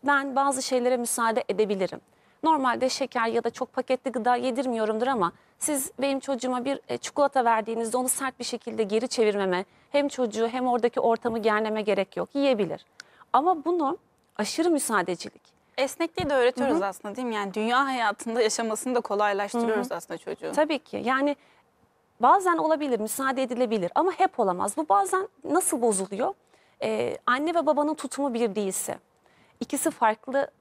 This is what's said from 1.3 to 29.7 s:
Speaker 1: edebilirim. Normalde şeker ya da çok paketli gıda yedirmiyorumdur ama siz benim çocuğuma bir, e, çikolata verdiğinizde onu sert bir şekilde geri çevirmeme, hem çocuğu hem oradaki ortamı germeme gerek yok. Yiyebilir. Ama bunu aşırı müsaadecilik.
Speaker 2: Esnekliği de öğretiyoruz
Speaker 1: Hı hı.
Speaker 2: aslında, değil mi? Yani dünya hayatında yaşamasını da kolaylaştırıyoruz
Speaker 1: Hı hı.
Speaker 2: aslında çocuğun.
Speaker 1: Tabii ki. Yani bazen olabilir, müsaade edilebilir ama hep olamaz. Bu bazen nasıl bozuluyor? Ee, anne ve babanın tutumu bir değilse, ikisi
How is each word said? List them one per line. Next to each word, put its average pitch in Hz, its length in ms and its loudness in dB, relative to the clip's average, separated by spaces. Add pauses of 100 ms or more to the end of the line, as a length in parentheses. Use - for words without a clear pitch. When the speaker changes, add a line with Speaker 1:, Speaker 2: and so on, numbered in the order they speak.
Speaker 1:
edebilirim. 196 500 0 (440)
Normalde 262 460 2
şeker 240 380 -2
ya 226 160 0
da 233 60 0
çok - 240 -8
paketli 262 380 -2
gıda 240 240 2
yedirmiyorumdur 240 720 0
ama 214 240 0 (280)
siz 277 400 -4
benim 269 200 0
çocuğuma 254 460 -4
bir, 277 140 -2 (100)
e, 240 80 -4
çikolata 277 480 0
verdiğinizde 226 520 0
onu 254 120 -2
sert 262 300 -4
bir 247 40 -8
şekilde 226 400 -4
geri 220 240 0
çevirmeme, 202 580 0 (260)
hem 285 160 2
çocuğu 226 400 -2
hem 254 200 -2
oradaki 240 320 0
ortamı 226 400 0
germeme 214 420 0
gerek 196 360 0
yok. 202 180 -4
Yiyebilir. 233 500 0 (480)
Ama 311 320 2
bunu 330 320 0 (380)
aşırı 320 340 0
müsaadecilik. 202 720 -2 (360)
Speaker 2:
Esnekliği 330 520 -2
de 294 40 2
öğretiyoruz 254 420 2
Speaker 1:
Hı 330 40 2
hı. 370 60 -2
Speaker 2:
aslında, 202 300 -8
değil 254 120 -4
mi? 226 80 -2
Yani 202 180 -4
dünya 240 320 2
hayatında 233 560 -2
yaşamasını 226 540 0
da 233 60 2
kolaylaştırıyoruz 208 880 0
Speaker 1:
Hı - 40 -6
hı. - 40 -6
Speaker 2:
aslında - 200 -12
çocuğun. - 360 -8
Speaker 1:
Tabii 302 260 2
ki. - 260 -10
Yani 269 300 0 (840)
bazen 349 380 6
olabilir, 302 420 0
müsaade 262 440 -2
edilebilir 226 520 0
ama 349 160 2
hep 370 280 0
olamaz. 190 380 0
Bu 311 120 -4
bazen 392 380 2 (160)
nasıl 311 380 0
bozuluyor? 214 520 0 (500)
Ee, 220 420 -2
anne 294 300 0
ve 330 100 2
babanın 294 280 2
tutumu 277 400 -4
bir 226 220 -2
değilse, 196 420 -4 (640)
ikisi 285 320 -2